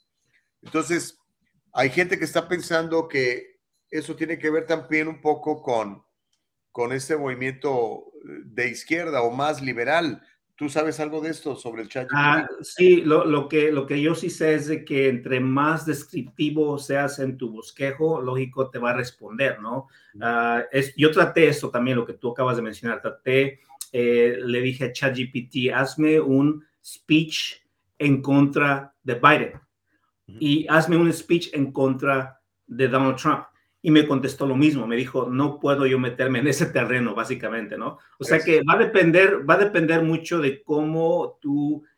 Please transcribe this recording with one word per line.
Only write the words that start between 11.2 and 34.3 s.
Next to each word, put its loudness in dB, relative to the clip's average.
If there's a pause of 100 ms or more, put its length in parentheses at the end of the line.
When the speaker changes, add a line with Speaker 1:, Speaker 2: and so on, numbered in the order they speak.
Speaker 1:
esto -8
sobre -12
el -12
chat -8
G -10
P -4
T? 0
Speaker 2:
Ah, 2 (140)
sí, 6
lo, 4
lo 0
que, 2
lo 0
que -2
yo 2
sí -4
sé 0
es -2
de -6
que 2
entre -2
más 0
descriptivo -4
seas -2
en -4
tu -8
bosquejo, -4
lógico, -4
te -10
va -2
a 0
responder, -6
¿no? -10 (240)
Speaker 1:
Ujú. -20
Speaker 2:
Ah, 0
es, 0
yo 6
traté 4
eso -4
también, -2
lo -2
que -12
tú -8
acabas -2
de -4
mencionar. -8
Traté, -2 (320)
eh, 2
le -2
dije -4
a -6
chat -2
G -6
P -8
T, -2
"hazme 2
un 2 (180)
speech -2 (420)
en 2
contra 2
de -4
Biden". 4 (680)
Speaker 1:
Ujú. -20
Speaker 2:
Y 2
hazme 4
un 4
speech -2
en -2
contra 0 (260)
de 0
Donald 2
Trump. -2 (360)
Y 0
me 6
contestó -2